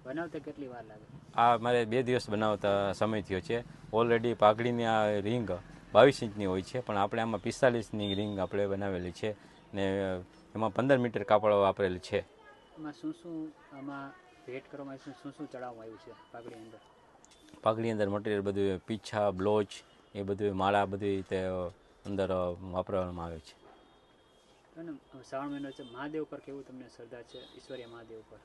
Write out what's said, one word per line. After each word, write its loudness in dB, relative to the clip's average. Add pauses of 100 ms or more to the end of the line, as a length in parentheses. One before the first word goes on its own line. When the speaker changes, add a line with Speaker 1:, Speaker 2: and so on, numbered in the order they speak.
Speaker 1:
બનાવતા -8
કેટલી -12
વાર -14
લાગે? -20
Speaker 2:
આ 6
મારે 2
બે 2
દિવસ 0
બનાવતા 2
સમય 0
થયો -2
છે. -2 (320)
Already 4
પાઘડીની 4
આ 4
રિંગ 0 (420)
બાવીસ 8
ઇંચની -4
હોય 0
છે, -6
પણ -4
આપણે 0
આમાં -2
પિસ્તાલીસની 0
રિંગ -2
આપણે 0
બનાવેલી -4
છે -4 (380)
ને 0 (400)
એમાં -2
પંદર 4
મીટર 0
કાપડ 6
વાપરેલ 4
છે. -2
Speaker 1:
એમાં -14
શું -10
શું -10 (260)
આમાં -12 (340)
ભેટ -12
કરવામાં -12
આવ્યું -14
છે, -20
શું -10
શું -12
ચડાવવામાં -12
આવ્યું -14
છે -20 (200)
પાઘડી -14
અંદર? -18 (840)
Speaker 2:
પાઘડી 2
અંદર 2
મટીરિયલ 0
બધું 2
પીછા, 0
બ્લોચ, 2 (480)
એ -4
બધું -2
માળા, 4
બધી -2
રીતે -2 (600)
અંદર 0
વાપરવામાં -4
આવે -10
છે. -20 (1200)
Speaker 1:
અને -12 (360)
શ્રાવણ -6
મહિનો -8
છે, -14
મહાદેવ -8
પર -12
કેવું -14
તમને -18
શ્રદ્ધા -18
છે, -20
ઈશ્વરીય -16
મહાદેવ -18
પર? -20